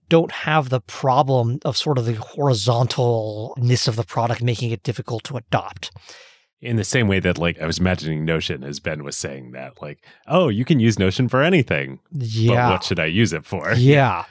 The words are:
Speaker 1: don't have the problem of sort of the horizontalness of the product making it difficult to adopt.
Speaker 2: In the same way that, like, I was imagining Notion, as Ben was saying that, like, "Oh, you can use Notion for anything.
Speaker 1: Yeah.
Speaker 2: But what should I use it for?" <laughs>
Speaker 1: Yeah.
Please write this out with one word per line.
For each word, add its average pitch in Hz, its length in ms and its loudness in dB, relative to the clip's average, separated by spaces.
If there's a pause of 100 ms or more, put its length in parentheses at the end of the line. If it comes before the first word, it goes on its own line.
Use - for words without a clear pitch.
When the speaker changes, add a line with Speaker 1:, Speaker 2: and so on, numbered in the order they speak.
Speaker 1:
don't 165 220 4
have 156 360 0
the 127 140 -2
problem 131 800 0
of 139 140 -2
sort 147 200 0
of 120 80 -2
the 117 100 0
horizontalness 120 1700 0
of 120 80 -2
the 113 80 -2
product 117 400 -2
making 120 280 -2
it 113 120 -6
difficult 120 400 -6
to 143 140 -10
adopt. - 520 -6 (680)
Speaker 2:
In 120 160 -4
the 107 80 0
same 120 240 2
way 98 120 2
that, 90 200 0
like, 82 200 -2
I 78 60 -6
was 80 140 -4
imagining 80 440 -2
Notion, 80 400 -4
as 69 160 -10
Ben 76 240 -8
was 69 140 -10
saying 67 360 -10
that, 65 280 -16
like, - 240 -16 (220)
"Oh, 175 200 2
you 110 160 0
can 143 160 2
use 113 200 4
Notion 101 280 2
for 127 140 2
anything. 117 560 0 (140)
Speaker 1:
Yeah. 113 560 2
Speaker 2:
But 113 40 4
what 95 120 -2
should 90 160 -2
I 82 60 0
use 87 280 2
it 78 120 -6
for?" 87 280 -4
<laughs> 117 40 4
Speaker 1:
Yeah. 123 540 4